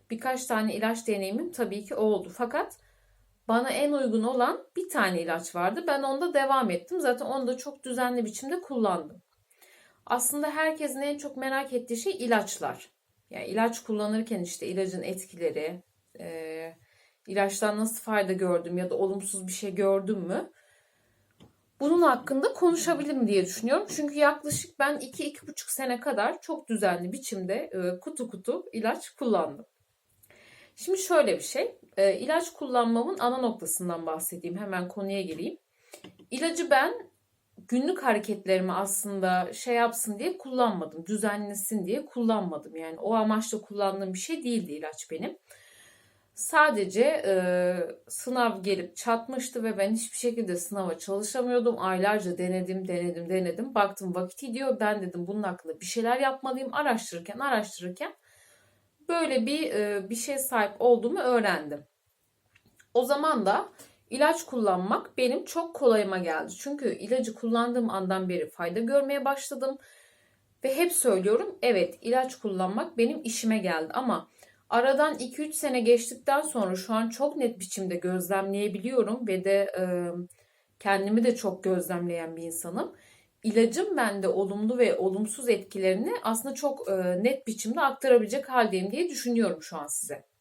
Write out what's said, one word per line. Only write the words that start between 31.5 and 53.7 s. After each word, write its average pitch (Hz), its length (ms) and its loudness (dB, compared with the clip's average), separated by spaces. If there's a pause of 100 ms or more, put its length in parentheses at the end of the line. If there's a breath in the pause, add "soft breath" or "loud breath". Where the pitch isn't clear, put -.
e, 196 220 6
ilaç 320 340 0
kullanmamın 247 640 2
ana 247 180 2
noktasından 180 680 -2
bahsedeyim, 170 520 -6
hemen 190 300 -4
konuya 196 340 -4
gireyim. 185 360 -6 (720 loud breath)
İlacı 330 380 -2
ben 311 440 2 (540)
günlük 285 360 0
hareketlerimi 196 680 2
aslında 190 840 0
şey 240 220 -2
yapsın 233 440 0
diye 359 180 -4
kullanmadım, 190 680 0
düzenlesin 208 800 -2
diye 262 200 -2
kullanmadım. 190 720 -2
Yani 160 240 -10
o 214 140 -2
amaçla 220 480 2
kullandığım 196 520 -2
bir 185 60 -6
şey 320 240 -6
değildi 226 280 -2
ilaç 151 400 -10
benim. 202 260 -8 (1000 soft breath)
Sadece, 247 880 4
e, 196 80 4 (760)
sınav 240 540 0
gelip 180 340 -2
çatmıştı 233 680 -2
ve 220 140 -2
ben 196 160 2
hiçbir - 240 -4
şekilde 233 380 -2
sınava 175 420 -4
çalışamıyordum. 233 840 0
Aylarca 185 580 2
denedim, 185 500 -2
denedim, 175 420 -4
denedim. 185 460 -2